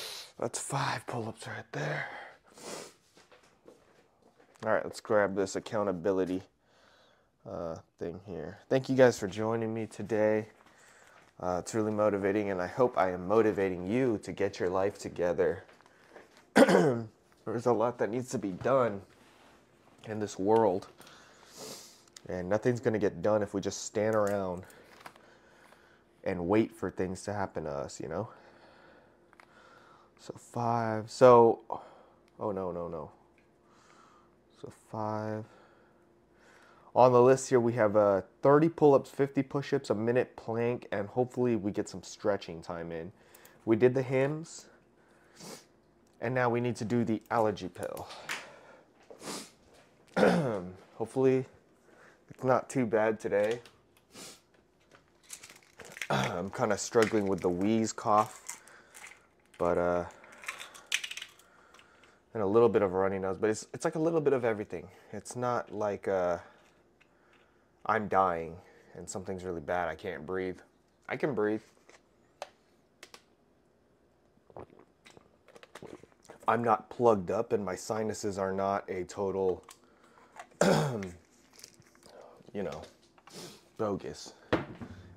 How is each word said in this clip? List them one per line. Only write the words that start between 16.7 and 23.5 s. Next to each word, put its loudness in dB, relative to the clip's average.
a 6
lot 2
that 0
needs -6
to -4
be -4
done 0
in -6
this -6
world, 2
and -6
nothing's 0
gonna 0
get 0
done 2
if -4